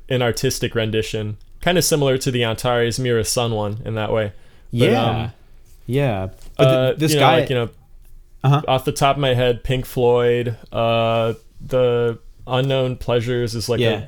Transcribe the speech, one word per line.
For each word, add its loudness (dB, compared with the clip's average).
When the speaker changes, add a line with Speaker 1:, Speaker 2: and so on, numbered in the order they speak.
Speaker 1:
an 0
artistic -2
rendition, -4
kinda 2
similar 2
to -2
the 0
Antares 0
Mira 0
Sun -2
one -4
in -6
that -4
way. -2
But, 2
Speaker 2:
Yeah. 2
Speaker 1:
um, -2
Speaker 2:
Yeah. -2
But 4
th- 6
Speaker 1:
uh, 2
Speaker 2:
this 2
Speaker 1:
you 2
know, 4
Speaker 2:
guy 4
Speaker 1:
like, -4
you 0
know, 0
Speaker 2:
Uh-huh. 4
Speaker 1:
off 0
the 0
top 2
of -4
my 2
head, 0
Pink -2
Floyd, 2
uh, 0
the 0
Unknown 0
Pleasures -2
is -6
like 0
Speaker 2:
Yeah. 2
Speaker 1:
a -6